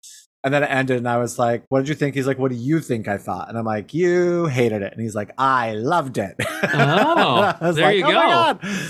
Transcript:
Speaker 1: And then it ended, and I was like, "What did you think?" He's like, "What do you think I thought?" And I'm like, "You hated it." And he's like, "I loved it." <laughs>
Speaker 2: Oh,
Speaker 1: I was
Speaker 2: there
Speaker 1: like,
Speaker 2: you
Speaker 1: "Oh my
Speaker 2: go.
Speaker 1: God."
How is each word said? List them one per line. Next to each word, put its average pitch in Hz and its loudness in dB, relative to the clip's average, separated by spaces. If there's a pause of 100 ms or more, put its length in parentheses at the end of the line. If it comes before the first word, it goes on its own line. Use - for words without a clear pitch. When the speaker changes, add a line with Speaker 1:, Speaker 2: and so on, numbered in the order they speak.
(440)
Speaker 1:
And 135 0
then 143 2
it 143 0
ended, 131 0
and 120 -2
I 120 0
was 120 -4
like, 120 0
"What 135 2
did 135 -2
you 151 -2
think?" 139 -2
He's 131 0
like, 135 -2
"What 131 0
do 123 -6
you 143 0
think 117 -4
I 101 -2
thought?" 92 -8
And 110 -8
I'm 113 -4
like, 107 -4
"You 175 2
hated 120 0
it." - -8
And 110 -10
he's 110 -6
like, 104 -6
"I 127 0
loved 131 -2
it." 95 -6
<laughs> - -4
Speaker 2:
Oh, 180 2
Speaker 1:
I 160 0
was 175 0
Speaker 2:
there 151 2
Speaker 1:
like, 156 4
Speaker 2:
you 185 2
Speaker 1:
"Oh 302 2
my 330 4
Speaker 2:
go. - -
Speaker 1:
God." 330 2 (300)